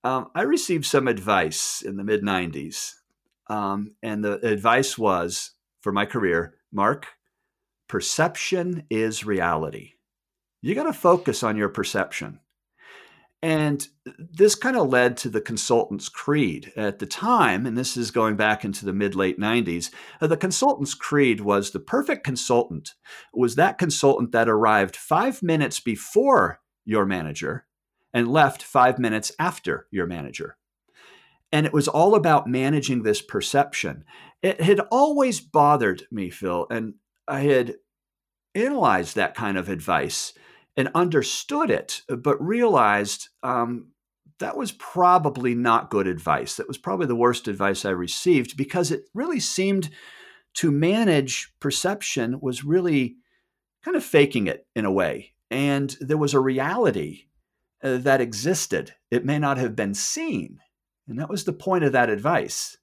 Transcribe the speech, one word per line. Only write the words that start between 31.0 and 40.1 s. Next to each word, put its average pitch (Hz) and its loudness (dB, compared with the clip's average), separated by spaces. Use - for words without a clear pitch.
And 151 2
it - -2
was 147 2
all 175 4
about 160 4
managing 131 0
this 107 2
perception. - -2
It 185 0
had 196 4
always 269 2
bothered 143 2
me, 92 -8
Phil, 87 -4
and 113 -6
I 139 -4
had 127 2
analyzed 190 0
that 101 -2
kind 101 -4
of 92 -6
advice 80 -4